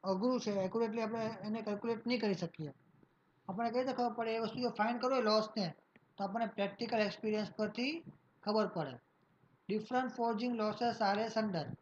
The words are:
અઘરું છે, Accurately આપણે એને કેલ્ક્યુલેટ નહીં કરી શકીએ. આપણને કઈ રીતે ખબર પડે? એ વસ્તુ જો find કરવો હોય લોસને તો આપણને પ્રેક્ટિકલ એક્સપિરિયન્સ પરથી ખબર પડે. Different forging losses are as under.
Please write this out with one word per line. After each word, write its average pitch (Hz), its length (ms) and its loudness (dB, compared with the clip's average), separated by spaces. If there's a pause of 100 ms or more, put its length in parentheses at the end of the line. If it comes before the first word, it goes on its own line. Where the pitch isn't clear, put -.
અઘરું 208 360 2
છે, 214 120 -2
Accurately 214 500 0
આપણે 220 240 -2 (160)
એને 214 200 -4
કેલ્ક્યુલેટ 220 460 -2
નહીં 247 120 2
કરી 208 140 2
શકીએ. 160 400 -4 (760)
આપણને 226 240 -2
કઈ 247 80 2
રીતે 254 140 0
ખબર 240 200 0
પડે? 226 180 0
એ 226 80 0
વસ્તુ 226 200 -2
જો 247 100 0
find 233 320 2
કરવો 254 140 2
હોય 247 60 4
લોસને 214 460 2 (500)
તો 196 60 -2
આપણને 208 220 0
પ્રેક્ટિકલ 214 520 -2
એક્સપિરિયન્સ 214 540 0
પરથી 233 420 -2 (500)
ખબર 208 240 2
પડે. 143 280 -4 (760)
Different 247 420 0
forging 233 420 0
losses 226 480 0
are 202 180 4
as 220 180 0
under. 190 280 0 (160)